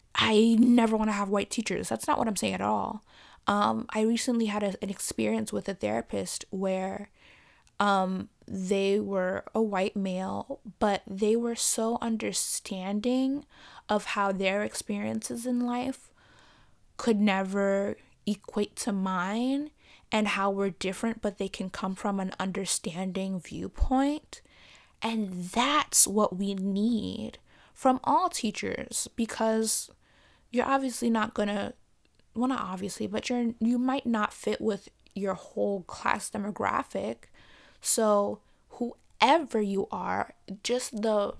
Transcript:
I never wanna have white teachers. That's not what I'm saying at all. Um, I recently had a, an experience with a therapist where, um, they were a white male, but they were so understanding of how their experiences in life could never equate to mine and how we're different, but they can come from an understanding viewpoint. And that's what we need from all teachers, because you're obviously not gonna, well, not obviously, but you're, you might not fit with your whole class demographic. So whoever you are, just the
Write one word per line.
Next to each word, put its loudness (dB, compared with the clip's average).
I 6
never 8
wanna 2
have -2
white 0
teachers. -2
That's -4
not 2
what 0
I'm -2
saying -2
at -4
all. -2
Um, 2
I -2
recently 2
had -2
a, -2
an -4
experience -2
with -4
a -2
therapist -4
where, -4
um, 2
they 2
were -2
a 2
white 0
male, -4
but 2
they 2
were 0
so 0
understanding -2
of 2
how 0
their 0
experiences -4
in 0
life -4
could 2
never 2
equate -4
to -4
mine -2
and 2
how 0
we're 0
different, -4
but -4
they -2
can -6
come -4
from -2
an -2
understanding -4
viewpoint. 0
And -2
that's 4
what 2
we -2
need -2
from 2
all 2
teachers, -6
because 0
you're 2
obviously 0
not 0
gonna, -2
well, 0
not -2
obviously, -6
but -4
you're, 0
you 2
might 0
not 0
fit -4
with -2
your -2
whole -4
class -2
demographic. -4
So 2
whoever 2
you 0
are, -2
just -2
the 2